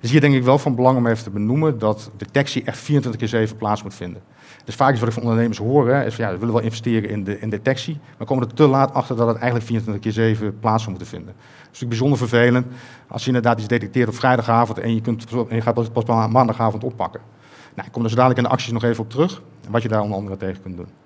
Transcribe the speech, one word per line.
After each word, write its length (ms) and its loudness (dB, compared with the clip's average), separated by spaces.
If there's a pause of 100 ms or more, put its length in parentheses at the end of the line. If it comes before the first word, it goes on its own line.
Dus 80 0
hier 100 8
denk 120 6
ik 80 2
wel 160 6
van 160 0
belang 220 4
om 100 2
even 180 0
te 60 -10
benoemen 480 0
dat 380 -2
detectie 480 -2
echt 140 -8
vierentwintig 420 -2
keer 200 0
zeven 160 0
plaats 260 -2
moet 120 -12
vinden. 280 -12 (420)
Dus 100 -12
vaak 180 4
is 60 2
wat 100 0
ik 60 -2
van 80 -6
ondernemers 360 2
hoor, 300 2
hè, 160 2
is 100 -4
van, 100 -4
ja, 60 -2
we 80 -6
willen 160 -2
wel 80 2
investeren 480 -2
in 140 -4
de, 160 -6
in 100 -6
detectie, 480 -4 (200)
maar 80 -10
komen 220 -2
er 60 -14
te 120 6
laat 280 4
achter 220 -2
dat 100 2
het 100 0
eigenlijk 300 -2
vierentwintig 380 -4
keer 80 -2
zeven 460 0
plaats 240 2
zou 80 -8
moeten 180 -10
vinden. 260 -14
Dat 100 -20
is 200 -20
natuurlijk 260 -10
bijzonder 280 2
vervelend 480 4 (420)
als 140 -10
je 60 -4
inderdaad 300 2
iets 100 -6
detecteert 400 0
op 60 -6
vrijdagavond 640 2
en 160 -2
je 60 -2
kunt, 260 -4 (220)
en 80 -4
je 40 0
gaat 140 0
pas, 140 -2
pas 160 -2
ma-, 240 0
maandagavond 560 0
oppakken. 360 -6 (540)
Nou, 120 -12
ik 60 -18
kom 100 -4
er 80 0
zo 60 0
dadelijk 240 4
in 60 0
de 60 0
acties 200 -2
nog 120 -2
even 200 0
op 60 -12
terug, 320 -2 (240)
en 40 -14
wat 120 0
je 60 -6
daar 140 0
onder 140 -4
andere 200 -8
tegen 260 -8
kunt 140 -14
doen. 120 -14 (160)